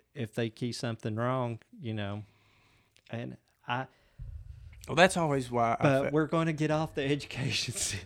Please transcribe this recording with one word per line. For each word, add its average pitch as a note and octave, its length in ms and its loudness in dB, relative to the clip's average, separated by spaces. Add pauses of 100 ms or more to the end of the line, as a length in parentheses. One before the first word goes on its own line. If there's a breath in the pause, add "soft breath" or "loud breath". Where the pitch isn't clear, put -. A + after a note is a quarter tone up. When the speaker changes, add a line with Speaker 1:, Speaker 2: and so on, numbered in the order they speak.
(140)
Speaker 1:
if B2 220 -8
they A#2 140 0
key A#2+ 220 -6
something A#2 440 -4
wrong, A#2+ 440 -2 (200)
you A2+ 140 -6
know, G#2 300 -6 (840 soft breath)
and B2 280 -8 (300)
I B2+ 200 -2 (1000 loud breath)
Speaker 2:
Well, C3+ 80 -4
that's F3+ 220 8
always C#3 320 2
why A#2 300 2
I - 40 -2
Speaker 1:
But C#3 220 6
Speaker 2:
fe- D#3 60 0
Speaker 1:
we're D3+ 160 4
gonna E3 260 2
get D3+ 160 0
off D3+ 260 0
the - 100 -2
<laughs> C#3 60 2
education B2+ 640 -2
system. - 320 -4